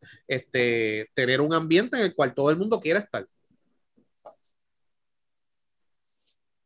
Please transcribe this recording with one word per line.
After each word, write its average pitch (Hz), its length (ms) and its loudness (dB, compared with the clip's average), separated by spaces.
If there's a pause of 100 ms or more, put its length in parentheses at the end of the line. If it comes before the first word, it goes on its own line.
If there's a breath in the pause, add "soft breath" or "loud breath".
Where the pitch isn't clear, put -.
(260 soft breath)
este, 117 880 -2
tener 131 260 2
un 151 120 0
ambiente 165 440 2
en 226 80 0
el 170 100 -2
cual 135 180 0
todo 143 180 2
el 160 60 2
mundo 208 240 -2
quiera 165 200 0
estar. 107 260 -10 (3500)